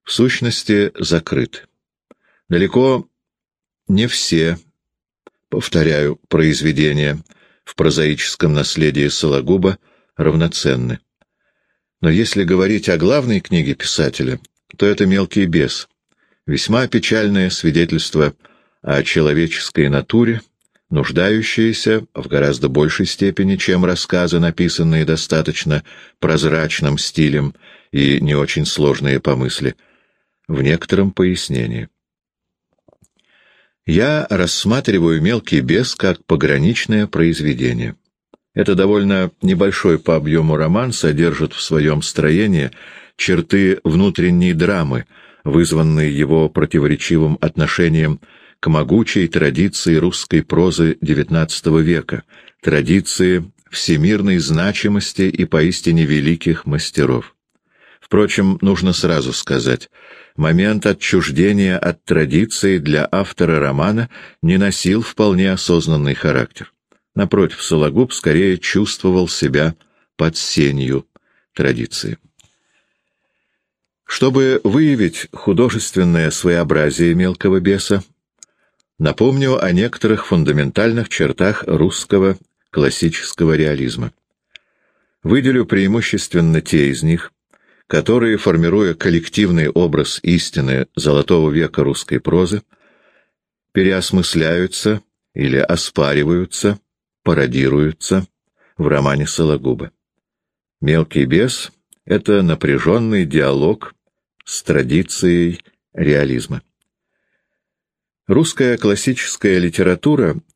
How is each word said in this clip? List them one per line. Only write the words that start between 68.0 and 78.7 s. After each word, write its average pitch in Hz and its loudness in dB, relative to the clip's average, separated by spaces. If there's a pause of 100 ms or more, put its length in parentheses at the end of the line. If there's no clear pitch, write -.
скорее 90 0
чувствовал 92 0
себя 76 -2 (420)
под 80 -2
сенью 69 -2 (480)
традиции. 58 -4 (1900)
Чтобы 131 2
выявить 117 0
художественное 90 0
своеобразие 82 2
«Мелкого 92 0
беса», 98 0 (960)